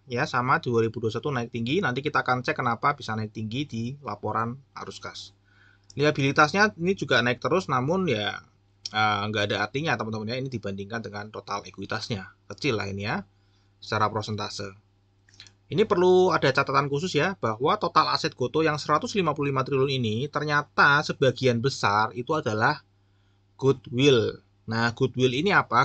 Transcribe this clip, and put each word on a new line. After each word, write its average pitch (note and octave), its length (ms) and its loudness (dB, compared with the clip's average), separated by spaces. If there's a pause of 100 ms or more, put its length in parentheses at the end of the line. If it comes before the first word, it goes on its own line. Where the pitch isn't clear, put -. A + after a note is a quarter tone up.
ya, B2+ 160 -4
sama, C#3+ 400 -2
dua A2+ 240 2
ribu A2 160 -6
dua A2 80 -2
puluh G#2+ 80 -6
satu C#3+ 160 -4
naik A#2 160 -4
tinggi. A#2+ 320 -2
Nanti B2+ 160 -2
kita C3+ 240 -2
akan B2+ 240 -2
cek D3+ 160 -2
kenapa B2+ 320 0
bisa A2 240 -6
naik G#2+ 160 -6
tinggi A2+ 320 -4
di A2+ 160 -6 (240)
laporan A2 480 -4 (240)
arus F#2+ 240 -14
kas. - 320 -16 (640)
Liabilitasnya D3 800 4
ini F3+ 160 0
juga C#3 240 2
naik B2 240 0
terus, E3 240 0
namun, D3+ 400 0
ya, G#2+ 320 -2 (560)
eh, G#2+ 320 2
nggak G#2+ 240 -2
ada G#2 160 0
artinya, C#3 320 -2
teman-teman, A2 320 -6
ya, B2+ 80 -6
ini C3 80 -6
dibandingkan G2+ 560 -8
dengan G#2 320 -10
total G2+ 320 -8
ekuitasnya. G2 560 -8 (320)
Kecil A#2+ 240 -2
lah G2 80 -6
ini, G2 160 -8
ya, D3+ 240 -6 (560)
secara G#2+ 320 0
persentase. G#2 640 -6 (960)
Ini G#3+ 160 2
perlu F#3 400 6
ada D#3+ 240 2
catatan C#3 320 0
khusus, C#3+ 320 -2
ya, F#3 240 2
bahwa B2 400 0
total D3+ 320 2
aset D3 240 -2
Gotoh B2+ 240 0
yang D3+ 160 0
seratus D#3 400 -2
lima D#3+ 160 0
puluh C#3+ 160 -2
lima C3+ 160 -2
triliun C#3 240 4
ini B2 400 -2
ternyata D3 720 2
sebagian B2+ 560 2
besar A2 560 0
itu B2 180 -6
adalah B2+ 540 0 (720)
goodwill. C3 800 2 (320)
Nah, A2+ 240 0
goodwill B2+ 400 2
ini E3 160 0
apa? C3+ 340 4